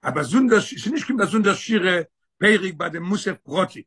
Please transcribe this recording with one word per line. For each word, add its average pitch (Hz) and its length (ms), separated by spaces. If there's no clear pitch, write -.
אבער 135 200
סונדש, 220 500
עס - 120
איז 233 80
נישט 320 140
קיין 214 180
סונדש 202 400
שירה, 185 320
פרק 190 360
ביי 165 160
דעם 165 140
מוסף 185 400
פרוטי. 175 440